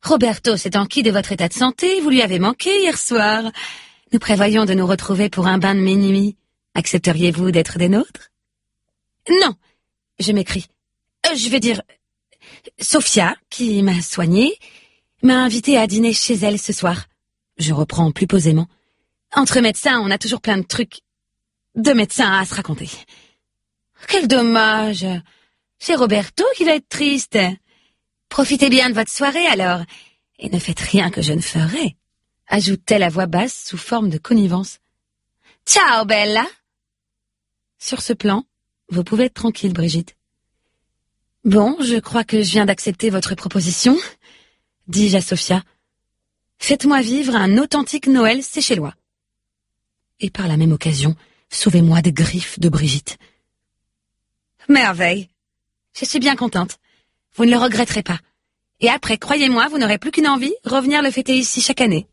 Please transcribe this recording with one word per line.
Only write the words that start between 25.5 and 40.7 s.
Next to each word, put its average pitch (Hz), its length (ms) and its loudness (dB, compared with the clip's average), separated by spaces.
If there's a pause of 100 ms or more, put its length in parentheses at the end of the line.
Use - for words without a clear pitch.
C'est - 180 -2
Roberto 214 500 0 (100)
qui - 80 -2
va 311 120 4
être 294 120 -6
triste. 285 500 -2 (920)
Profitez 277 400 2
bien 254 200 4
de 226 60 -2
votre 220 160 -2
soirée 285 360 -2
alors, 185 340 0 (560)
et - 120 -10
ne 180 100 -2
faites 170 200 -8
rien 190 300 0
que - 140 -6
je 151 100 -2
ne 165 80 -2
ferai, 170 560 -4 (500)
ajoute-t-elle 196 540 0
à 175 80 2
voix 180 160 -2
basse 180 420 -4
sous 185 100 -12
forme 214 320 -4
de 156 100 -4
connivence. 190 600 0 (840)
Ciao, 247 400 2
Bella. 214 400 0 (1300)
Sur - 220 -8
ce - 120 -4
plan, 208 320 -2 (440)
vous 175 140 -2
pouvez 214 220 0
être 262 80 -4
tranquille, 214 400 -2
Brigitte. 165 420 -4 (1300)